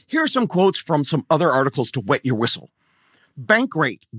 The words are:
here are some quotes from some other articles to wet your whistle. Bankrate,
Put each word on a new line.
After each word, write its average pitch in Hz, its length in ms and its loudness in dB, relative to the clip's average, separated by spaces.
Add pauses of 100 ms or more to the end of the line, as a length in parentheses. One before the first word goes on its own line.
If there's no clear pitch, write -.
here 320 160 -2
are 302 60 0
some 240 180 0
quotes 185 320 2
from 147 260 -2
some 147 240 -2
other 160 220 2
articles 135 400 0
to 127 100 -6
wet 127 240 0
your 127 120 0
whistle. 113 340 -4 (680)
Bankrate, 156 680 0 (140)